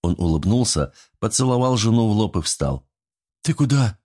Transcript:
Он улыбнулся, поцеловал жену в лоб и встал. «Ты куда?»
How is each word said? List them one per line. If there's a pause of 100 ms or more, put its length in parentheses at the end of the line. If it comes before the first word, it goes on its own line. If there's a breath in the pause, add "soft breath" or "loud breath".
Он
улыбнулся, (260 soft breath)
поцеловал
жену
в
лоб
и
встал. (560)
«Ты
куда?»